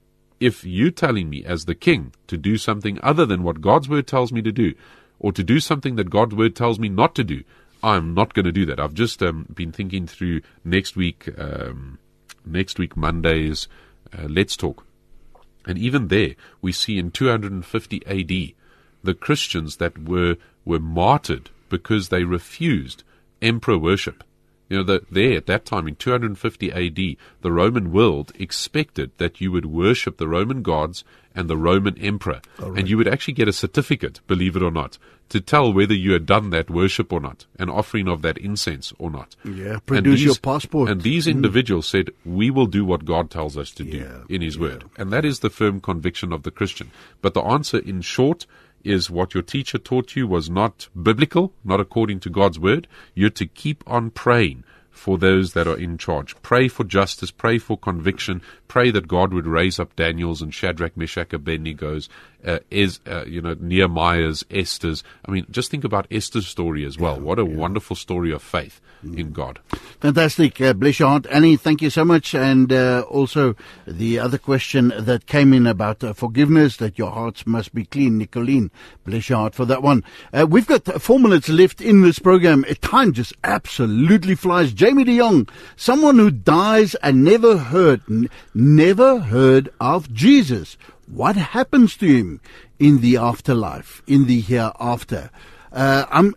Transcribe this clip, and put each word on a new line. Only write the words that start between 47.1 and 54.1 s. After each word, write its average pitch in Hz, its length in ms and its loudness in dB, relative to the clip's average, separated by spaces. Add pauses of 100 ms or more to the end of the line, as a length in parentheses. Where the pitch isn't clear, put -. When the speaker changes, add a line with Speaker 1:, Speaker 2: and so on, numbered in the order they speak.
Speaker 1:
But - 120 -2
the - 80 -2
answer, 131 360 -2
in 92 220 -6
short, 139 460 -2 (360)
is 95 280 -2
what 90 240 -4
your 90 80 -2
teacher - 340 -8
taught 127 400 -4
you 131 100 -2
was 85 220 -2
not 98 400 -4 (120)
biblical, 147 520 0 (100)
not 98 180 0
according 104 400 -4
to 92 100 -10
God's 95 280 2
word. 107 300 0 (260)
You're 98 160 2
to - 160 -4
keep - 400 -10
on 117 240 -4